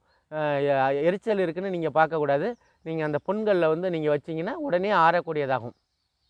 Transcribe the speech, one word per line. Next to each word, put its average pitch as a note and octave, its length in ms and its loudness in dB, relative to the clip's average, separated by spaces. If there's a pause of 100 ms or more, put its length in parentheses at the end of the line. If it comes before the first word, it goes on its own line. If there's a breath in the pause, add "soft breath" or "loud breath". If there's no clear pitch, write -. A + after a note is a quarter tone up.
(320)
ஆ, D3+ 200 -2
எ-, C#3 500 2
எரிச்சல் G3 360 0
இருக்குன்னு F#3 320 -2
நீங்க E3 240 -2
பார்க்கக்கூடாது. D#3 580 2 (300)
நீங்க D#3+ 220 -4
அந்த D3 220 -2
புண்கள்ல G3 420 2
வந்து F3 220 0
நீங்க D3+ 260 0
வச்சீங்கன்னா D#3+ 360 -6
உடனே G#3+ 380 -2
ஆறக்கூடியதாகும். D#3+ 840 0 (560)